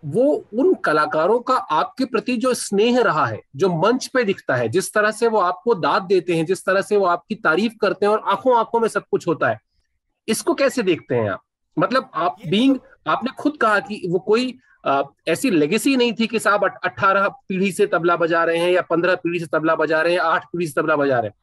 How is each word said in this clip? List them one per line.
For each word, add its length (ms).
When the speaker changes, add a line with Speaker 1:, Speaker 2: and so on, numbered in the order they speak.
Speaker 1:
वो 400
उन 140
कलाकारों 640
का 140
आपके 520
प्रति 320
जो 160
स्नेह 480
रहा 240
है, 140
जो 140
मंच 380
पे 160
दिखता 320
है, 140
जिस 240
तरह 180
से 160
वो 120
आपको 360
दाद 260
देते 320
हैं, 120
जिस 200
तरह 160
से 160
वो 80
आपकी 300
तारीफ 460
करते 240
हैं 80
और 120
आंखों 320
आंखों 220
में 80
सब 240
कुछ 160
होता 220
है, 100
इसको 260
कैसे 300
देखते 320
हैं 140
आप? 120
मतलब 360
आप 200
Speaker 2:
ये 60
Speaker 1:
being, 340
आपने 240
खुद 300
कहा 180
कि 300
वो 100
कोई, 400
अ, 160
ऐसी 220
लेगेसी 460
नहीं 180
थी 140
कि 120
साहब 240
अठ-, 200
अठारह 440
पीढ़ी 440
से 140
तबला 300
बजा 280
रहे 140
हैं 140
या 100
पन्द्रह 340
पीढ़ी 240
से 60
तबला 300
बजा 260
रहे 120
हैं, 60
आठ 260
पीढ़ी 220
से 140
तबला 140
बजा 240
रहे 80
हैं। 160